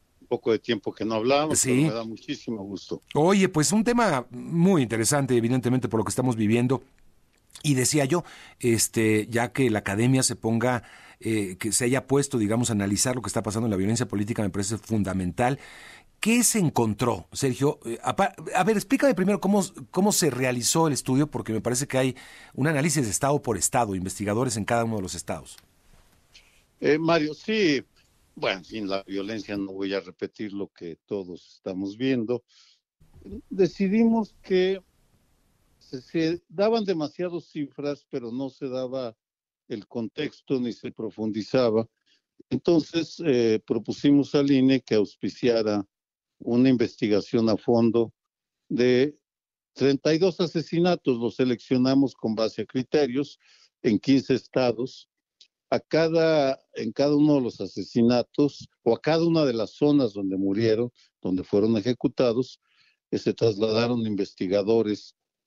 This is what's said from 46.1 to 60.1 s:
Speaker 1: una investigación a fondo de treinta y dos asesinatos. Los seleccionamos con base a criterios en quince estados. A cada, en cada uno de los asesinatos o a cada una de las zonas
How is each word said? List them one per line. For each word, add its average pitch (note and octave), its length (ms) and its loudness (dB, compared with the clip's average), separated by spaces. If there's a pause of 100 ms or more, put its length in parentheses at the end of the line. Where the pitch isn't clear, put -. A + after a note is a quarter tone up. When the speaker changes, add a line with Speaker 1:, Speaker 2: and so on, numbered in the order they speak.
Speaker 1:
una B2 280 2
investigación A2+ 800 2
a G#2+ 80 2
fondo A#2 560 2 (560)
de B2+ 480 2 (560)
treinta C#3 400 0
y D#3+ 60 2
dos F3 220 0
asesinatos. E3 800 0
Los A#2 180 -4
seleccionamos C3 800 2
con A2+ 200 -4
base A2 280 -2
a - 40 -8
criterios C3+ 720 -2 (440)
en A2 160 2
quince C3+ 360 2
estados. B2 720 -2 (640)
A B2 100 0
cada, D#3+ 800 2 (140)
en A2 180 -6
cada D3 240 2
uno D3 200 6
de C#3 40 2
los A#2 200 -4
asesinatos A#2 1080 0 (160)
o A2+ 100 4
a A2 60 -2
cada D#3+ 240 0
una E3 200 2
de B2+ 100 2
las G#2+ 160 -4
zonas D3 420 2